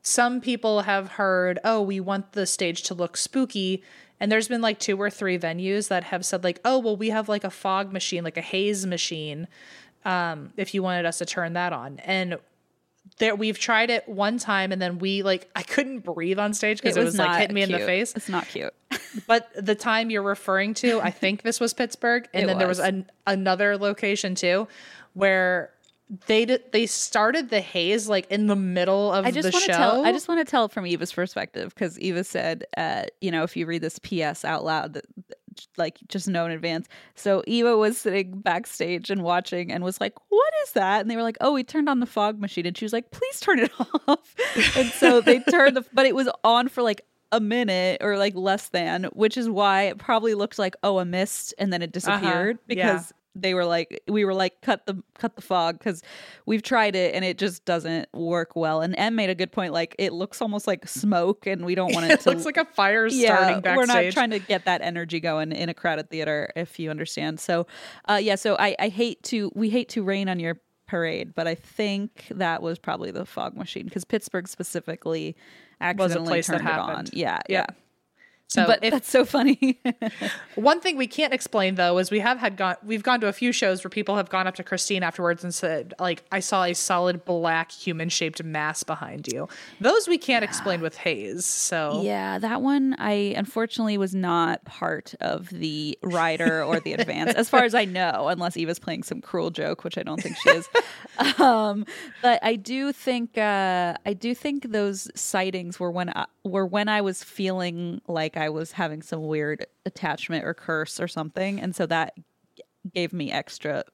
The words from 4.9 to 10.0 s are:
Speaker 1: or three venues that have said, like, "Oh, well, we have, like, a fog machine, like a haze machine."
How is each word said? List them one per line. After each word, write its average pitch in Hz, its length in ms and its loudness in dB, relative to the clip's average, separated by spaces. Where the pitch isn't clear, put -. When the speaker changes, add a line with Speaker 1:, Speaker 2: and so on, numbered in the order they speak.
Speaker 1:
or 202 100 0
three 185 300 -2
venues 185 480 -2
that 180 180 0
have 185 200 -6
said, 180 180 -4
like, 180 220 -2
"Oh, 262 140 4
well, 220 180 0
we 220 140 -2
have, 214 180 -2
like, 208 160 -2
a 190 40 -4
fog 190 440 -4
machine, 175 300 -4
like 165 140 -6
a 165 40 -6
haze 196 460 -2
machine." 160 600 -6